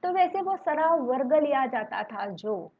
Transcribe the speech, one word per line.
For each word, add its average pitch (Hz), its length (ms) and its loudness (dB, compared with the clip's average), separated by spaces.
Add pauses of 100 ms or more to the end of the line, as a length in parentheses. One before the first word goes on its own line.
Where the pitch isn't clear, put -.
तो 359 100 -2
वैसे 370 300 2
वो 381 140 -2
सराव 311 460 2
वर्ग 254 320 0
लिया 285 320 4
जाता 214 360 -4
था 208 240 -8
जो 196 540 -6